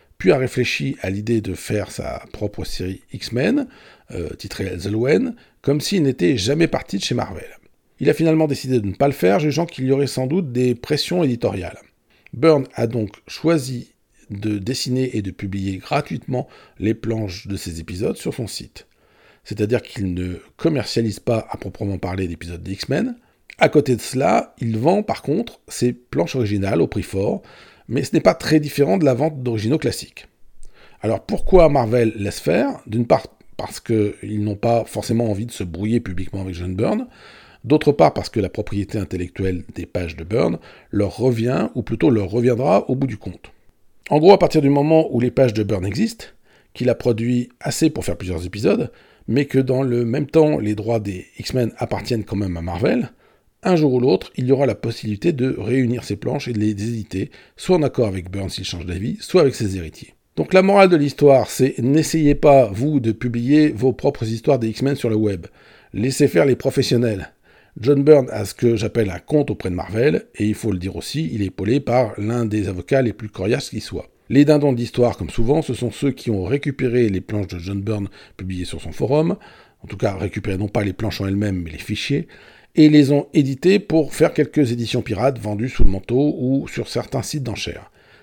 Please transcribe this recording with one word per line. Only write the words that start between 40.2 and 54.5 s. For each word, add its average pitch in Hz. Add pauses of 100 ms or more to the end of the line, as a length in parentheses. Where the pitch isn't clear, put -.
Byrne 113 (320)
leur 98
revient, 123
ou 117
plutôt 147
leur 104
reviendra 123
au 131
bout 135
du 110
compte. - (580)
En 147
gros, 180
à 196
partir 160
du 139
moment 151
où 123
les 120
pages 127
de 107
Byrne 98
existent, 139 (480)
qu'il 123
a 117
produit 120 (120)
assez 156
pour -
faire -
plusieurs 90
épisodes, 117 (360)
mais 139
que 139
dans 131
le 120
même 131
temps, 151
les 107
droits 110
des 95 (140)
X-Men 117
appartiennent 107
quand -
même 95
à 82
Marvel, 113 (540)
un 180
jour 151
ou 127
l'autre, 147
il 127
y 127